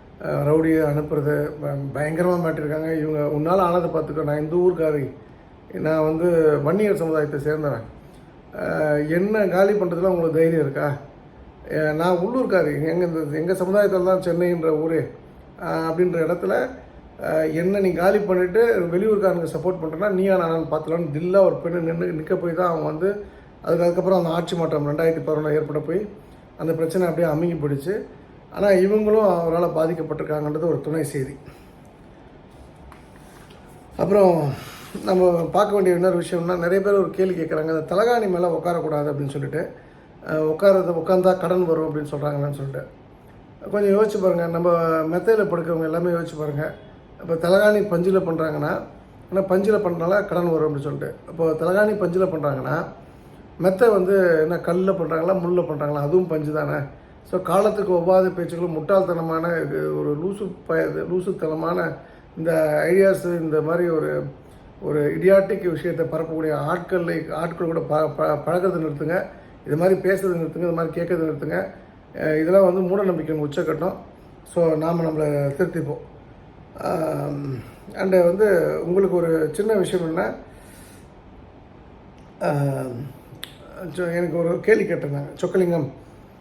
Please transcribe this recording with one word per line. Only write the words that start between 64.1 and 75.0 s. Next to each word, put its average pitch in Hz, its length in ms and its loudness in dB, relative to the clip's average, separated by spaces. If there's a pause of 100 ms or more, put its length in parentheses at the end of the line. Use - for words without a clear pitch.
ஒரு 147 360 0
இடியாட்டிக் 190 540 4
விஷயத்தை 156 340 -2
பரப்பக்கூடிய 160 480 -4
ஆட்களை, 170 800 -2
ஆட்கள் 165 360 -4
கூட 165 120 -2
ப-, 151 300 0
ப-, 151 360 0
பழகுறதை 180 340 0
நிறுத்துங்க. 156 460 -2 (400)
இது 147 120 -2
மாதிரி 185 220 4
பேசுறதை 190 360 0
நிறுத்துங்க, 165 220 -4
இது 170 140 -2
மாதிரி 165 300 -2
கேட்கறதை 170 160 -2
நிறுத்துங்க. 160 500 -4 (460)
அஹ், 156 280 0
இதெல்லாம் 185 240 6
வந்து 185 160 2
மூட 190 220 0
நம்பிக்கையின் 156 440 -2
உச்சக்கட்டம். 156 480 -4 (480)
So, 165 320 0
நாம 165 280 0